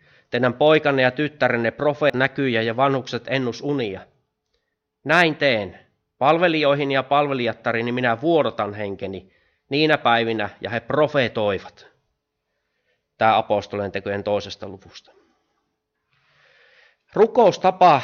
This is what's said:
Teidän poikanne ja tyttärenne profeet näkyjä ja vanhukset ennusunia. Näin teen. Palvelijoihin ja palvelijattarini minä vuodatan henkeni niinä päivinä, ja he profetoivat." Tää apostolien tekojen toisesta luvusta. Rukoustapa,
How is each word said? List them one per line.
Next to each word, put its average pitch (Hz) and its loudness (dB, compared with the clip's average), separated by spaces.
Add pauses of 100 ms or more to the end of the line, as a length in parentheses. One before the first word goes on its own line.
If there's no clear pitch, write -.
(300)
Teidän 120 0
poikanne 151 2
ja 127 2
tyttärenne 120 -2
profeet 143 0
näkyjä 131 -2
ja 113 -4
vanhukset 131 -2
ennusunia. 123 -4 (1040)
Näin 160 2
teen. 110 -2 (400)
Palvelijoihin 147 2
ja 135 0
palvelijattarini 120 -2
minä 123 -2
vuodatan 123 0
henkeni 98 -10 (360)
niinä 151 0
päivinä, 113 0 (100)
ja 98 -10
he 113 -4
profetoivat." 120 -2 (1300)
Tää 110 4
apostolien 104 -4
tekojen 101 -8
toisesta 101 -6
luvusta. - -20 (2000)
Rukoustapa, 185 4